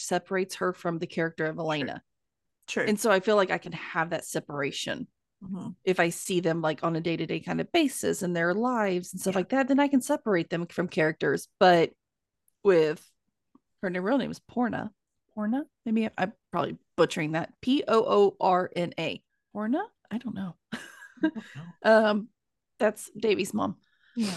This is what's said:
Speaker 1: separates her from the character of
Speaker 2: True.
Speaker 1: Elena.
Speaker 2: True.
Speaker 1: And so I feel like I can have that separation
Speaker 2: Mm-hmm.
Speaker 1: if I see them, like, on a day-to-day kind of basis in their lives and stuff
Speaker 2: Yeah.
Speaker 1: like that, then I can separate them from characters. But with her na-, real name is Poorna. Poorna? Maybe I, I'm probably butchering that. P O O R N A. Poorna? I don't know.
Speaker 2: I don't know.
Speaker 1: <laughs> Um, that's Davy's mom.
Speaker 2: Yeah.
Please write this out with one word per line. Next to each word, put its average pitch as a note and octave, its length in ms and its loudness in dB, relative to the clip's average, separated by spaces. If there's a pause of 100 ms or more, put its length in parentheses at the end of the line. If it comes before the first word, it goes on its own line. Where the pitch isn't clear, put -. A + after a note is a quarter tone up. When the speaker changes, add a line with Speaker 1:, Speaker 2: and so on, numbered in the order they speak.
Speaker 1:
separates F#3+ 520 -2
her F#3 180 -2
from E3+ 260 -4
the E3+ 80 -6
character E3 380 -4
of D#3 100 -4
Speaker 2:
True. E3 80 -8
Speaker 1:
Elena. D#3 400 -4 (640)
Speaker 2:
True. F#3 180 -2
Speaker 1:
And G#3 140 0
so A#3 100 0
I F#3+ 120 4
feel G#3 160 2
like F#3+ 140 2
I F3 60 -2
can E3+ 160 -10
have E3 360 -4
that E3+ 160 -6
separation - 840 -6 (360)
Speaker 2:
Mm-hmm. F#3+ 260 -10 (140)
Speaker 1:
if F#3 160 0
I E3+ 100 2
see F3 300 -2
them, E3 220 0
like, D#3 220 -2
on E3 120 0
a D#3+ 60 -2
day-to-day E3 380 -4
kind E3+ 200 -6
of - 120 -6
basis B3+ 500 0
in F3+ 120 -2
their E3+ 200 2
lives G#3 580 -2
and F#3 80 -12
stuff F#3+ 140 -2
Speaker 2:
Yeah. F#3+ 60 0
Speaker 1:
like F3+ 100 -4
that, C4 200 0
then C4+ 100 4
I C#4+ 80 4
can C#4 120 4
separate A3 520 0
them E3+ 160 -4
from F3 200 -4
characters. D#3+ 600 0 (120)
But F3 340 8 (720)
with E3 400 4 (800)
her G3 80 -2
na-, F3+ 120 -4
real A#3+ 180 2
name D#3+ 100 -2
is D#3+ 80 -10
Poorna. - 540 -4 (420)
Poorna? A3 300 -2 (200)
Maybe A3 220 0
I, A3 100 -4
I'm G3+ 180 -2 (180)
probably E3 260 -2 (180)
butchering D#3 360 2
that. D#3+ 280 -4
P C#4 280 0
O A3+ 180 4
O G3+ 340 4
R F3+ 360 2
N F3 240 -2
A. D3 240 -4 (280)
Poorna? A3 300 -4 (300)
I G#3+ 80 -6
don't - 160 -10
know. F#3 200 -8 (180)
Speaker 2:
I - 40 -12 (440)
don't D#4 140 0
know. A3 60 -10 (420)
Speaker 1:
<laughs> G#3+ 60 4 (200)
Um, G#3 180 -2 (500)
that's - 400 -2
Davy's G3+ 360 0
mom. G3+ 240 -4 (380)
Speaker 2:
Yeah. A3 220 -2